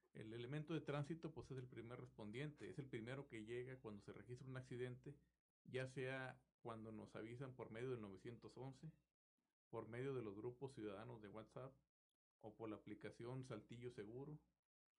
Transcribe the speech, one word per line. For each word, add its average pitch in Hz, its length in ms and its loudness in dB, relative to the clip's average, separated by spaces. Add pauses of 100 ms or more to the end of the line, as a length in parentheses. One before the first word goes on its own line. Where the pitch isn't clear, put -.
(140)
el 113 180 -4
elemento 135 400 2
de 156 100 6
tránsito, 147 500 4
pues, - 180 -4
es 131 80 0
el 127 80 0
primer 117 320 -4
respondiente, 123 720 0
es - 80 -2
el 135 80 2
primero 127 400 0
que 110 180 -2
llega 123 360 0
cuando 104 220 -4
se 104 100 -6
registra 123 340 -6
un 131 100 0
accidente, 127 600 0 (480)
ya 131 240 4
sea 131 520 2 (220)
cuando 113 300 -2
nos 107 240 -4
avisan 120 380 0
por 110 180 -2
medio 123 180 2
del 123 100 4
novecientos 107 560 -4
once, 135 320 -4 (800)
por 110 200 2
medio 127 260 4
de 123 80 6
los 101 140 0
grupos 123 380 0
ciudadanos 107 460 0
de 104 80 -4
WhatsApp, 110 460 -4 (680)
o 110 140 -4
por 113 160 2
la 104 60 2
aplicación 117 680 0
Saltillo 120 460 -2
Seguro, 127 480 -2 (600)